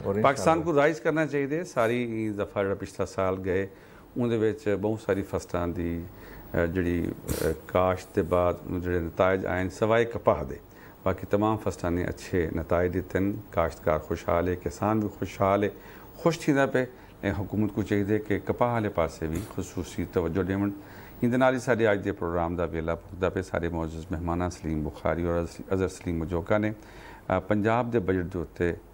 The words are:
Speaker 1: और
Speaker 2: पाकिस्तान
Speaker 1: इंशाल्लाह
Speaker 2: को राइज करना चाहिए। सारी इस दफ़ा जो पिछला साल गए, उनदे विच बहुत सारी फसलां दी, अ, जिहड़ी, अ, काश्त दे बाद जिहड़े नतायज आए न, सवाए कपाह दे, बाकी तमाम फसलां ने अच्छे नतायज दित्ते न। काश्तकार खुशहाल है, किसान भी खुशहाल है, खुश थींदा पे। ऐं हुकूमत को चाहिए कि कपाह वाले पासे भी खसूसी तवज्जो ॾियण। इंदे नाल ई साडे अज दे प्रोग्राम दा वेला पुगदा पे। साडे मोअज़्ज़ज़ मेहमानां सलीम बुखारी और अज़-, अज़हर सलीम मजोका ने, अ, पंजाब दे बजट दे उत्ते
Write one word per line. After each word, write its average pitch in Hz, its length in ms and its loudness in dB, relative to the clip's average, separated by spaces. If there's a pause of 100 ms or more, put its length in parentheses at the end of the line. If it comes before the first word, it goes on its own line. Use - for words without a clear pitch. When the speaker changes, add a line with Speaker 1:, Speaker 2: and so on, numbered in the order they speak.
Speaker 1:
और 98 160 2
Speaker 2:
पाकिस्तान 143 360 4
Speaker 1:
इंशाल्लाह 160 60 -2
Speaker 2:
को 170 80 0
राइज 151 280 4
करना 156 260 2
चाहिए। 143 380 -2
सारी 117 600 0
इस 104 120 -2
दफ़ा 101 260 0
जो 98 120 0
पिछला 95 300 -4
साल 95 300 0
गए, 95 320 0 (500)
उनदे 120 180 2
विच 107 320 0
बहुत 104 320 0
सारी 98 220 2
फसलां 87 500 -2
दी, 85 320 -2
अ, - 640 -4
जिहड़ी, 87 400 0
अ, - 60 -2 (300)
काश्त 90 720 0
दे 101 80 2
बाद 87 380 2 (100)
जिहड़े 90 300 -2
नतायज 92 460 2
आए 90 180 0
न, 92 40 -2
सवाए 113 360 2
कपाह 101 380 2
दे, 69 180 -8 (440)
बाकी 95 220 -2
तमाम 107 300 2
फसलां 90 360 -2
ने 87 120 0
अच्छे - 520 -2
नतायज 87 360 2
दित्ते 92 280 -2
न। 101 120 0
काश्तकार 82 640 0
खुशहाल 87 500 0
है, 90 80 0
किसान 104 440 0
भी 104 80 0
खुशहाल 98 560 2
है, 98 80 2 (500)
खुश 160 260 2
थींदा 139 180 4
पे। 127 220 0 (360)
ऐं 98 80 2
हुकूमत 98 420 0
को 110 80 2
चाहिए 101 360 2
कि 104 200 0
कपाह 120 340 0
वाले 110 160 0
पासे 82 400 0
भी 82 120 -2
खसूसी 92 640 -6
तवज्जो 87 400 0
ॾियण। 98 280 0 (520)
इंदे 120 120 2
नाल 131 200 4
ई - 20 -2
साडे 113 260 2
अज 101 140 6
दे 98 140 -2
प्रोग्राम 85 440 -2
दा 85 80 0
वेला 82 300 -2
पुगदा 90 340 -4
पे। 92 140 -2
साडे 85 260 -2
मोअज़्ज़ज़ 80 440 -4
मेहमानां 87 380 -2
सलीम 78 340 -2
बुखारी 80 400 -2
और 85 100 2
अज़-, 85 360 -4
अज़हर 95 180 2
सलीम 85 340 -4
मजोका 85 360 0
ने, 104 100 2
अ, 107 60 -4 (560)
पंजाब 107 600 2
दे 117 80 2
बजट 92 260 2
दे 87 140 -4
उत्ते 85 380 0 (180)